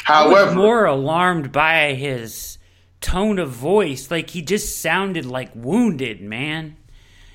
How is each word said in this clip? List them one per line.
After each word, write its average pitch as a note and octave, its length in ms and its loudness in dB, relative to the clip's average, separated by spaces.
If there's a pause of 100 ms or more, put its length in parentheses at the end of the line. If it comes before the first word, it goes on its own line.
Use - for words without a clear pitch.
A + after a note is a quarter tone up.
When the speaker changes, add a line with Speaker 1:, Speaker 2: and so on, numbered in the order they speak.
Speaker 1:
I D3+ 200 6
was E3 100 8
Speaker 2:
However, F#3 180 4
Speaker 1:
more G#3+ 300 4
alarmed D#3+ 680 0
by D3+ 420 2
his B2+ 640 -8 (440)
tone G3 380 0
of D#3+ 100 -4
voice. C#3+ 640 -2
Like, E3 180 -4
he F3 120 -8
just G3 380 -4
sounded, E3+ 460 -2
like, B2+ 300 -8
wounded, C3 640 -2
man. D3+ 560 -8 (580)